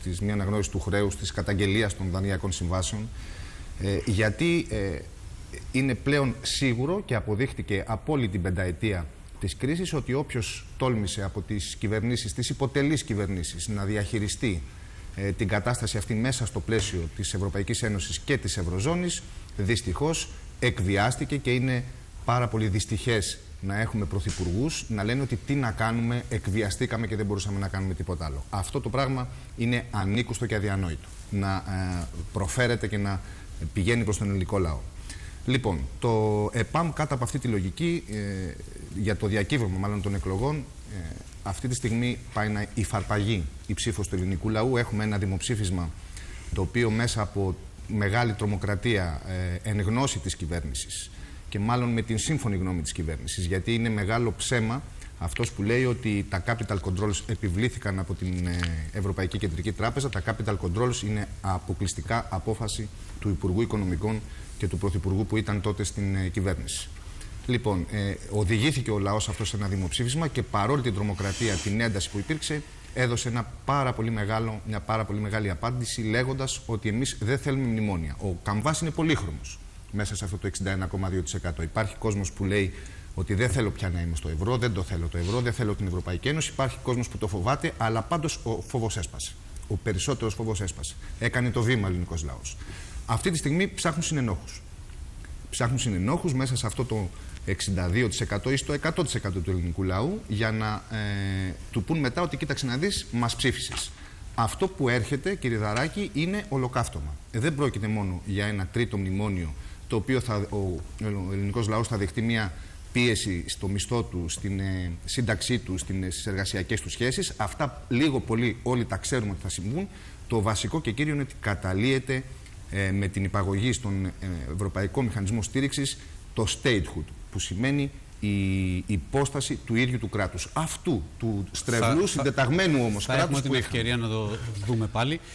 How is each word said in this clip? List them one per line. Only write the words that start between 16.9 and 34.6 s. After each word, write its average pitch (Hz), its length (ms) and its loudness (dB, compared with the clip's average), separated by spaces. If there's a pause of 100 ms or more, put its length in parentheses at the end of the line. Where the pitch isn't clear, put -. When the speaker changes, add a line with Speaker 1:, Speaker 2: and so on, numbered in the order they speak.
Speaker 1:
της - 180 -2
Ευρωπαϊκής 98 500 0
Ένωσης 104 360 0
και 139 180 0
της - 200 -2
Ευρωζώνης, 123 640 0 (340)
δυστυχώς 117 720 0 (300)
εκβιάστηκε 123 800 2
και 131 160 2
είναι 127 300 2 (420)
πάρα 123 220 4
πολύ 110 200 2
δυστυχές 104 720 2 (240)
να 98 180 0
έχουμε 110 260 0
πρωθυπουργούς 92 840 0
να 104 160 0
λένε 120 180 2
ότι 120 240 0
"τι 139 100 2
να 131 160 2
κάνουμε, 117 580 2
εκβιαστήκαμε 110 800 0
και 104 80 -2
δεν 104 100 0
μπορούσαμε 98 340 0
να 98 80 0
κάνουμε 95 260 0
τίποτα 82 320 -2
άλλο". 71 240 -4
Αυτό 101 320 -2
το 120 80 -4
πράγμα 131 380 0 (300)
είναι 117 340 2
ανήκουστο 107 540 0
και 110 100 0
αδιανόητο 95 520 0 (220)
να, 98 260 2
ε, 92 520 -2 (260)
προφέρεται 113 540 2
και 101 100 0
να 101 240 0 (520)
πηγαίνει 113 300 4
προς 101 140 2
τον 107 120 0
ελληνικό 98 280 2
λαό. 80 220 2 (640)